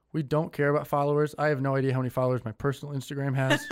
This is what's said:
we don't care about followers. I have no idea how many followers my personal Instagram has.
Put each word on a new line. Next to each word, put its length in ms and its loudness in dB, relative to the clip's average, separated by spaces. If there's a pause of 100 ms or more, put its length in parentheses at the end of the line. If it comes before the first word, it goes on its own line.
(120)
we 100 -2
don't 300 0
care 160 2
about 180 2
followers. 520 2
I 100 2
have 140 0
no 140 0
idea 160 2
how 80 2
many 100 -2
followers 340 0
my 80 -6
personal 420 -4
Instagram 420 -4
has. 360 0